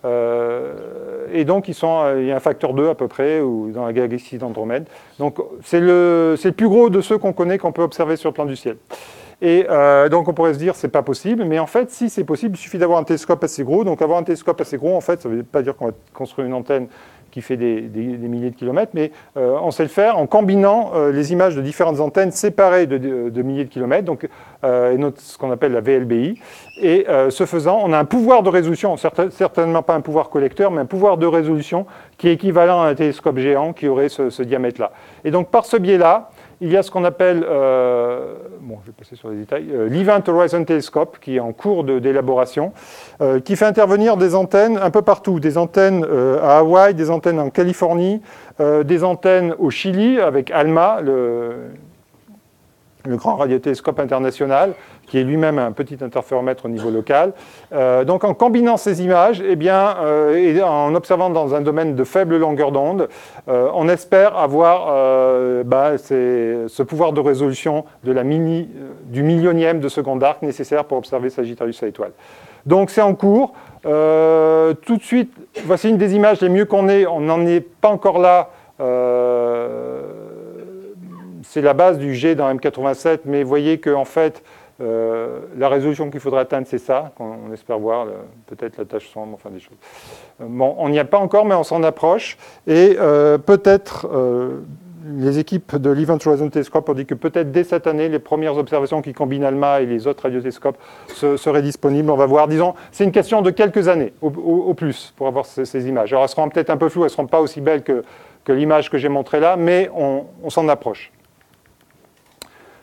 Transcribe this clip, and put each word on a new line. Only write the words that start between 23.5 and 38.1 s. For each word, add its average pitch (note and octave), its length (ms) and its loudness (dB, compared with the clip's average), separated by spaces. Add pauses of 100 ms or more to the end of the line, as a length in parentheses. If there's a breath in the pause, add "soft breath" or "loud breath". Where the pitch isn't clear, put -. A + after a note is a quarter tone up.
de - 60 -14
kilomètres, C3 340 -2
donc, E3 240 -8 (340 loud breath)
euh, B2 300 2
et B2+ 60 0
notre, C#3+ 200 -4
ce - 200 -20
qu'on C3+ 100 -6
appelle B2+ 220 -2
la A#2 100 0
V B2+ 120 0
L B2+ 120 2
B A#2 60 -4
I. C3+ 300 -2 (380 loud breath)
Et, F#3 300 2
euh, C3+ 220 2
ce F#3 160 -2
faisant, F3 360 0
on F3 80 0
a D#3 60 4
un D3+ 80 2
pouvoir A#3+ 380 4
de F#3 60 2
résolution, E3+ 480 0
certain-, F3 340 -2
certainement E3 500 0
pas E3 140 0
un D3+ 60 -2
pouvoir D#3 280 -2
collecteur, D3+ 400 0
mais D#3+ 120 -2
un B2+ 40 -4
pouvoir F#3+ 320 2
de D#3+ 80 0
résolution E3 640 0 (320 loud breath)
qui F3 100 2
est E3+ 40 4
équivalent F3 500 2
à D#3 60 2
un D3 40 0
télescope C#3+ 460 -2
géant C#3+ 340 0
qui D3 140 -6
aurait C#3 220 2
ce, C3+ 200 -4
ce B2+ 140 -8
diamètre-là. B2 480 -2 (340 loud breath)
Et D#3 60 -2
donc, F3 180 -2
par A3+ 160 2
ce A#3 120 -2
biais-là, F#3 520 2 (320 loud breath)
il E3+ 100 -4
y F#3 60 4
a G3 60 2
ce F#3+ 80 -10
qu'on F#3 120 -2
appelle, F3 420 0
euh, B2+ 920 0 (260)